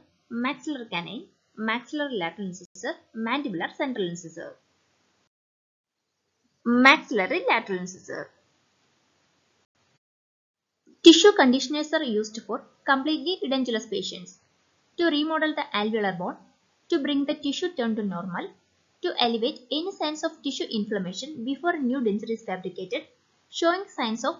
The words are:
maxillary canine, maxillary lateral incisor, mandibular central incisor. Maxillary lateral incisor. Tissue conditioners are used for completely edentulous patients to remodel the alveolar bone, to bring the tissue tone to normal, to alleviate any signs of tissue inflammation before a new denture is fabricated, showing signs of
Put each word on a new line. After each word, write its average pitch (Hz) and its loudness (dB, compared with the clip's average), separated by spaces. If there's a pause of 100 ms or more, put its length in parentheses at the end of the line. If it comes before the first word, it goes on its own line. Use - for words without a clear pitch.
(280)
maxillary 254 -6
canine, 185 -6 (300)
maxillary 247 -4
lateral 185 -4
incisor, 190 -8 (220)
mandibular 226 -4
central 240 -2
incisor. - -12 (2000)
Maxillary 254 4
lateral 226 0
incisor. 185 -10 (2750)
Tissue 330 12
conditioners 294 2
are 311 0
used 214 -2
for 214 -8 (200)
completely 285 0 (100)
edentulous 247 -2
patients 185 -8 (580)
to 349 0
remodel 311 0
the 294 -4 (100)
alveolar 208 0
bone, 175 -6 (520)
to 339 2
bring 285 0
the 302 -2
tissue 294 -4
tone 233 0
to 214 -2
normal, 190 -6 (540)
to 359 -2 (100)
alleviate 233 0 (100)
any 339 -4
signs 311 -6
of 320 -6
tissue 277 -6
inflammation 214 -6
before 277 -2
a 349 -2
new 269 0
denture 208 0
is 220 -4
fabricated, 185 -8 (520)
showing 349 0
signs 233 -4
of 330 -2